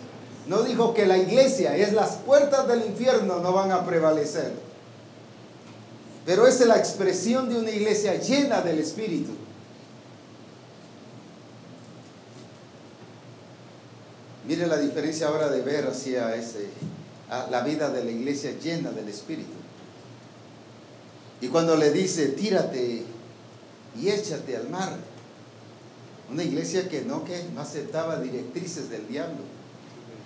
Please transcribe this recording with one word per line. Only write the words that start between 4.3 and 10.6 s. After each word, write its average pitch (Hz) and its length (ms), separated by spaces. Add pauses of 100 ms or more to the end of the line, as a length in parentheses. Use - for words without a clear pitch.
Pero 202 220
es 254 180
la 226 100
expresión 220 720
de 233 100
una 220 120
iglesia 202 500
llena 240 400
del 165 200
Espíritu. 160 500 (4000)